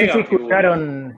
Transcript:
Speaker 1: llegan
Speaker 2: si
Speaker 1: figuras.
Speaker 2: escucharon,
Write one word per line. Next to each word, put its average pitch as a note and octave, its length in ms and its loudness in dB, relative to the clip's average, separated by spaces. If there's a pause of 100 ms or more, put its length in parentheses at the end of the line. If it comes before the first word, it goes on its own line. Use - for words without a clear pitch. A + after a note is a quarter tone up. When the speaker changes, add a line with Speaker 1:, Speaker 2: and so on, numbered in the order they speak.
Speaker 1:
llegan G3+ 180 2
Speaker 2:
si G#3 60 0
Speaker 1:
figuras. - 160 -10
Speaker 2:
escucharon, D3 760 -2